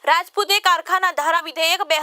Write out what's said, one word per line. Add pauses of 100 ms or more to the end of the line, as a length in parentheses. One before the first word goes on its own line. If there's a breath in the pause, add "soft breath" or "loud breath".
રાજપૂતે
કારખાના
ધારા
વિધેયક
બે